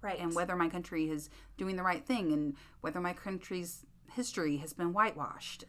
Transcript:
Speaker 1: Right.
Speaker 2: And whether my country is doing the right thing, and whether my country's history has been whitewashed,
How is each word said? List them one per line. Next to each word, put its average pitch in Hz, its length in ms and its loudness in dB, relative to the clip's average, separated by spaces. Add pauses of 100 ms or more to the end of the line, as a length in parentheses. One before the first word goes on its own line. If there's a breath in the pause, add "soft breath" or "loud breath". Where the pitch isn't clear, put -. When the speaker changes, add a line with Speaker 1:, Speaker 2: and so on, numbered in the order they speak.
Speaker 1:
Right. 196 180 -2
Speaker 2:
And 165 140 0
whether 190 220 2
my 170 120 4
country 165 420 0
is 151 200 -2 (280 soft breath)
doing 190 180 0
the 185 60 0
right 180 220 2
thing, 196 280 2
and 147 220 2 (260 loud breath)
whether 160 200 -2
my 180 120 0
country's 180 720 -6 (280)
history 165 460 0
has 151 140 -8
been 175 200 0
whitewashed, 180 760 0